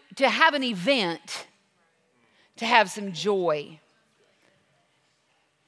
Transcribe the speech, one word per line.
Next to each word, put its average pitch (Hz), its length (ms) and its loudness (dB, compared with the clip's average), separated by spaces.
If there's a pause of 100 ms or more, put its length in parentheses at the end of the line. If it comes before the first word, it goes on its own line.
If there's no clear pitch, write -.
(180)
to 262 120 4
have 294 240 4
an 277 100 -4
event 202 840 -2 (1120)
to 226 80 -8
have 226 260 4
some 202 220 -8
joy. 160 680 -4 (1900)